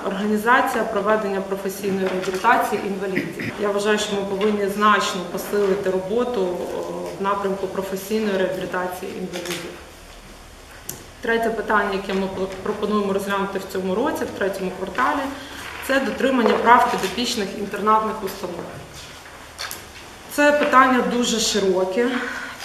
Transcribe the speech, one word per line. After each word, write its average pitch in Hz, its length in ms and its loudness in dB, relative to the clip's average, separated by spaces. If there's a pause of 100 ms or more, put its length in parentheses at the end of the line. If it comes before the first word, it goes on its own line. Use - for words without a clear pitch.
організація 214 800 2
проведення 202 560 0
професійної 190 680 -2
реабілітації 190 800 2
інвалідів. 190 760 -4
Я 208 80 2
вважаю, 208 300 2
що 202 180 -2
ми 196 60 -2
повинні 202 460 0
значно 202 520 4 (120)
посилити 190 580 0
роботу, 214 500 0
о, 175 580 -2 (220)
в - 20 -2
напрямку 196 440 0
професійної 196 720 -2
реабілітації 180 760 -4
інвалідів. 175 580 -8 (1500)
Третє 226 300 2
питання, 202 420 2
яке 190 220 -2
ми 190 120 0 (360)
пропонуємо 208 500 0
розглянути 196 460 -2
в - 140 -8
цьому 185 220 -2
році, 254 300 0
в - 140 -6
третьому 185 400 -2
кварталі, 269 440 0 (640)
це 262 140 4
дотримання 233 540 4
прав 233 360 8
підопічних 196 580 -2 (100)
інтернатних 208 560 2 (100)
установ. 175 360 -6 (1700)
Це 294 200 6
питання 254 500 6 (100)
дуже 233 280 2
широке, 190 680 2 (560)